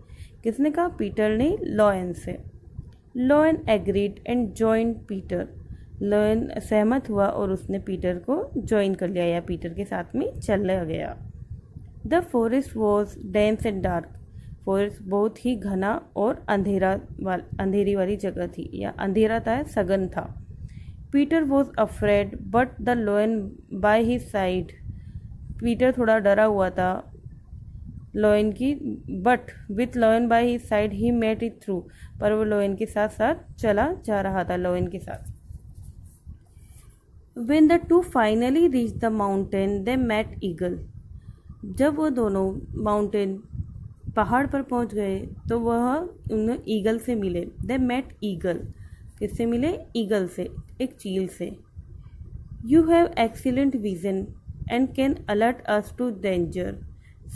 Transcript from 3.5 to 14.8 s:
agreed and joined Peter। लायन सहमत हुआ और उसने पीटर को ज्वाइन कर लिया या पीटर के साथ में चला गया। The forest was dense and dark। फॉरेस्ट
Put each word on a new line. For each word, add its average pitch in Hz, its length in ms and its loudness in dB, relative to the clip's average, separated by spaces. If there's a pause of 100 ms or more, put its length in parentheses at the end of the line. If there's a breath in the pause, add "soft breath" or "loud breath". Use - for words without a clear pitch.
agreed 202 720 0
and 220 280 0
joined 220 320 2 (180)
Peter। 185 340 -4 (560 loud breath)
लायन 214 580 2
सहमत 226 500 2
हुआ 196 160 2
और 196 240 -2
उसने 190 280 -4
पीटर 180 360 -4
को 294 440 -4
ज्वाइन 196 360 2
कर 185 140 -2
लिया 180 160 -2
या 170 160 2
पीटर 170 280 -6
के 180 160 -8
साथ 185 200 -6 (100)
में 403 260 -4
चला 190 440 0
गया। 160 320 -6 (920)
The 330 160 4
forest 247 540 0
was 208 320 2
dense 208 540 0
and 196 200 -2
dark। 175 220 0 (640 loud breath)
फॉरेस्ट 202 360 0